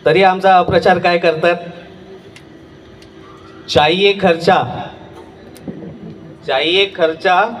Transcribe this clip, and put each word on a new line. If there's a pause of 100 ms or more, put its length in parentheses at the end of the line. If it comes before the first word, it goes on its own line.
तरी
आमचा
अप्रचार
काय
करतात? (2250)
चाहिए
खर्चा, (1800)
चाहिए (100)
खर्चा (180)